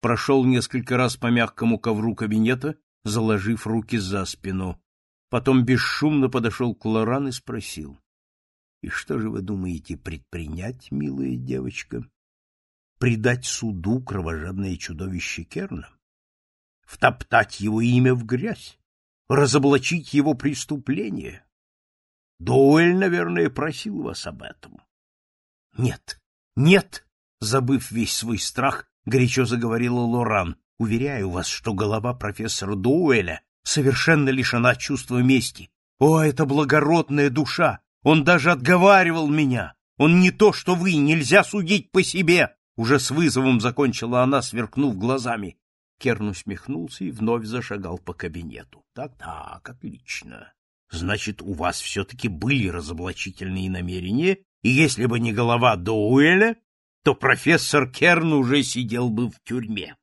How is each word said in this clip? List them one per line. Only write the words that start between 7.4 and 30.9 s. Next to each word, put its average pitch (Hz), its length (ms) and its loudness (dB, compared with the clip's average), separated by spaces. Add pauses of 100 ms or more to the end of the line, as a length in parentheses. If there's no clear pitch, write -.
«И - 80 -12
что - 300 -6
же 110 100 -4
вы 107 120 -8
думаете 92 560 -8
предпринять, 85 960 -12
милая 69 440 -6
девочка? 64 680 -8 (960)
Предать 120 460 0
суду 107 560 -4
кровожадное 92 760 -6
чудовище 87 680 -10
Керна? - 460 -10 (920)
Втоптать - 800 -2
его 107 220 -2
имя 123 320 4
в 120 120 -4
грязь? 127 520 -8 (520)
Разоблачить 139 840 2
его 143 200 2
преступление? 147 1120 -6 (960)
Доуэль, 139 560 6
наверное, 175 540 0
просил 147 520 -6
вас - 260 -10
об - 160 -14
этом». - 380 -20 (960)
«Нет, - 440 -6 (340)
нет!» — 170 520 2 (320)
забыв 127 500 0
весь 110 240 -4
свой 110 240 -4
страх, - 480 -4 (200)
горячо 127 400 2
заговорила 120 560 -2
Лоран. 110 560 -2 (200)
«Уверяю 113 520 -2